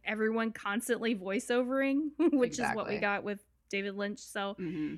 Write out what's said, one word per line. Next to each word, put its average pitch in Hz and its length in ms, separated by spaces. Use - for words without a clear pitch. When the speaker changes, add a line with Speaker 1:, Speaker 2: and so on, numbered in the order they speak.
Speaker 1:
everyone 220 460
constantly 226 640
voiceovering, 254 920
<laughs> 311 140
which 247 220
is 247 60
what 214 140
we 208 60
Speaker 2:
Exactly. 208 40
Speaker 1:
got 202 260
with 202 160
David 196 280
Lynch. 202 240
So 202 380
Speaker 2:
Mm-hmm. 160 400